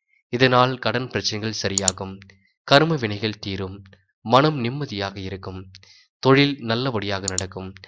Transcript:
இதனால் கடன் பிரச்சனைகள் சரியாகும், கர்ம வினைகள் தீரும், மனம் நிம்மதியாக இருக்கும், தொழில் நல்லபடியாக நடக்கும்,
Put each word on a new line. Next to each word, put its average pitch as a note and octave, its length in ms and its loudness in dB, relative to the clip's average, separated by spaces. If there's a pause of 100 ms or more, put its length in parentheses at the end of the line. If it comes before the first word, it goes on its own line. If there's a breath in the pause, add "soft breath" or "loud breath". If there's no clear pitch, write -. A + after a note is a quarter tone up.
(320)
இதனால் B2 460 4
கடன் A#2+ 320 -4
பிரச்சனைகள் G#2+ 500 -6
சரியாகும், G2 540 -2 (540 soft breath)
கர்ம D#3 280 4
வினைகள் G#2+ 440 -4
தீரும், G2 360 -6 (480 soft breath)
மனம் C#3 360 6
நிம்மதியாக A2 600 -4
இருக்கும், F#2+ 400 -10 (640 soft breath)
தொழில் C#3 400 6
நல்லபடியாக A2 640 -2
நடக்கும், F#2+ 440 -6 (180 soft breath)